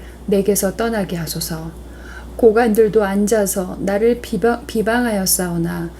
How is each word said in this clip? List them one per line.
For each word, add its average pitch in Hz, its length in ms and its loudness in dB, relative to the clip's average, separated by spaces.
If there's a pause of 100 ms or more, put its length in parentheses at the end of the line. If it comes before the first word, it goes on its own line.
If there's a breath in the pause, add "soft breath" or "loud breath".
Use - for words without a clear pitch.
(260 loud breath)
내게서 196 500 2
떠나게 220 400 -2
하소서. 165 560 -6 (640 loud breath)
고관들도 220 680 6
앉아서 196 760 0
나를 220 400 2
비방-, 233 460 -2
비방하였사오나 185 1300 -2